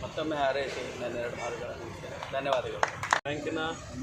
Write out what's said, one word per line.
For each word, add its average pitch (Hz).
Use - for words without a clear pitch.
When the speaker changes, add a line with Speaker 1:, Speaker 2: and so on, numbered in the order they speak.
Speaker 1:
ಮತ್ತೊಮ್ಮೆ 156
ಹಾರೈಸಿ 135
ನನ್ನ 120
ಎರಡು 120
ಮಾತುಗಳನ್ನು 120
ಮುಗಿಸ್ತೇನೆ. -
ಧನ್ಯವಾದಗಳು. 123
Speaker 2:
ಬ್ಯಾಂಕಿನ, 151